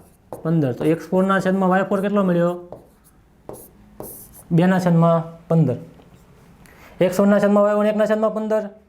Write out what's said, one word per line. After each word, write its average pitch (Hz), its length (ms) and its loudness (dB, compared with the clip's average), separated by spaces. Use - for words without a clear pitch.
પંદર. 160 320 0
તો 147 100 -8
એક્સ 160 240 -2
ફોરના 190 320 0
છેદમાં 190 300 0
વાય 190 140 2
ફોર 196 180 -4
કેટલો 202 220 0
મળ્યો? 175 360 0
બેના 180 280 2
છેદમાં 165 680 0
પંદર. 156 300 0
એક્સ 185 180 0
વનના 202 200 4
છેદમાં 202 240 2
વાય 208 120 2
વન 208 100 0
એકના 214 200 0
છેદમાં 214 280 0
પંદર 214 360 -4